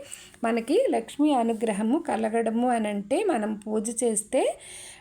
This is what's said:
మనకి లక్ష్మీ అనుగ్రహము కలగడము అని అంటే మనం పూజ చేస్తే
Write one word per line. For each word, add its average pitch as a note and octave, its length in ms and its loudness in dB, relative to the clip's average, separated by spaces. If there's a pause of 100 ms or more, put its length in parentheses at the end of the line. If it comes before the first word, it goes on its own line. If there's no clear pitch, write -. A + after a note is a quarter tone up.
(440)
మనకి A#3 460 2
లక్ష్మీ C#4+ 420 0
అనుగ్రహము A3+ 680 2
కలగడము A3+ 680 0
అని A3+ 200 2
అంటే G#3 360 0
మనం A3 300 0
పూజ A3 500 -2
చేస్తే B3+ 540 0 (420)